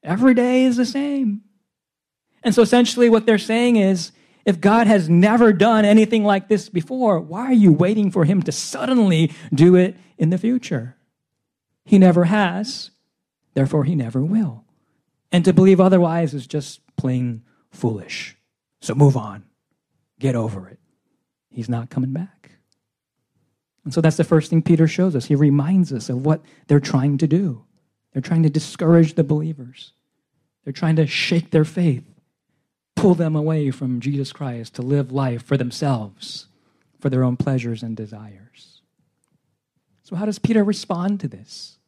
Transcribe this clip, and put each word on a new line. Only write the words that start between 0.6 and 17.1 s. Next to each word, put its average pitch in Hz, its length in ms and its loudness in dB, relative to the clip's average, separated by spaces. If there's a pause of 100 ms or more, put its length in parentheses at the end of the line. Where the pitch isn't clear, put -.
is 247 120 0
the 247 100 0
same. 277 560 -4 (1000)
And 220 120 0
so 240 80 4
essentially 240 480 2
what 220 160 2
they're 220 100 4
saying 233 400 0
is, 190 360 0 (340)
if 185 120 0
God 214 280 4
has 202 220 4
never 214 440 4
done 214 320 2
anything 214 400 4
like 196 240 0
this 208 220 -2
before, 202 500 -2
why 170 240 -10
are 269 80 -2
you 208 200 6
waiting 190 380 0
for 175 140 0
him 175 200 0
to 156 60 -6
suddenly 202 840 0 (200)
do 170 240 6
it 180 220 2 (180)
in 165 140 0
the 185 80 -2
future? 185 580 -6 (880)
He 202 140 4
never 175 260 6
has, 202 680 -4 (640)
therefore 135 320 0
he 165 100 -2
never 127 300 -4
will. 170 400 -4 (680)
And 175 140 0
to 185 80 2
believe 185 260 6
otherwise 175 540 2
is 135 140 -10
just - 340 -10 (160)
plain 123 460 -4 (280)